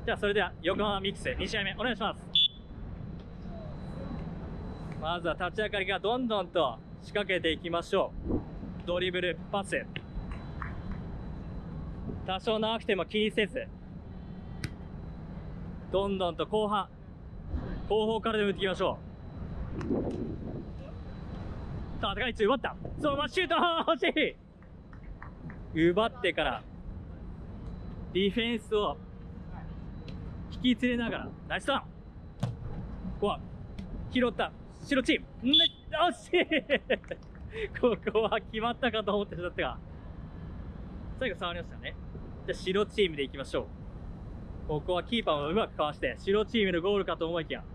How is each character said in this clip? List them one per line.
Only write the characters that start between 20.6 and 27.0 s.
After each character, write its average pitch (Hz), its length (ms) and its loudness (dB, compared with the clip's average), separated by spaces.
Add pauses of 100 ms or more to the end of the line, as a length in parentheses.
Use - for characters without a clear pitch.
戦 208 260 2
い 226 60 0
中、 202 120 4
奪 262 100 8
っ 262 40 0
た。 - 160 -2 (240)
そ - 40 -2
の 285 140 6
ま 294 60 4
ま 302 60 2
シ 370 140 4
ュ - 20 4
ー - 20 -4
ト、 330 80 4 (360)
惜 330 200 4
し - 240 2 (1400)
い。 165 140 8
奪 208 180 4
っ - 160 -6
て 170 100 2
か 160 100 2
ら、 117 200 0 (1500)